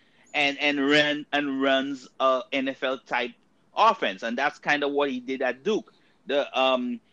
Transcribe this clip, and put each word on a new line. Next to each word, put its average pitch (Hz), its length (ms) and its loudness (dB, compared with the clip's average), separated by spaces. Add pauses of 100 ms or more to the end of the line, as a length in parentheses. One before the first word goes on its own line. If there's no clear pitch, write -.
(320)
And, 143 280 0
and 143 280 0
ran, 147 460 2
and 143 260 -2
runs 135 480 0 (120)
a 131 220 2 (100)
N 135 160 -2
F 135 160 -8
L 131 160 -2
type 123 320 -4 (440)
offense, 139 460 2
and 117 160 -4
that's 143 220 -2
kinda 147 280 0
what 143 220 0
he 127 100 -6
did 131 220 -6
at 127 220 -4
Duke. 196 280 -2 (360)
The, 135 180 0 (120)
um, 123 420 0 (140)